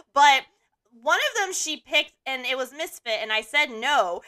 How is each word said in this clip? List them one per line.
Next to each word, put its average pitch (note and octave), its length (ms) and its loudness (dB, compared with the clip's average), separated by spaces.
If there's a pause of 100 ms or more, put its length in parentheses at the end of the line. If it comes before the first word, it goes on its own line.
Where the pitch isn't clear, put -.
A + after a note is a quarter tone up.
(140)
But C#4 280 6 (600)
one D#4+ 180 2 (120)
of A4+ 100 -4
them F#4+ 120 -2
she - 240 -6
picked, - 360 -2 (140)
and B3+ 180 -6
it B3+ 120 -2
was B3+ 160 -6
Misfit, D4 480 -8
and A3 100 -6
I G#3+ 100 0
said C#4+ 300 -2
no, A3 560 0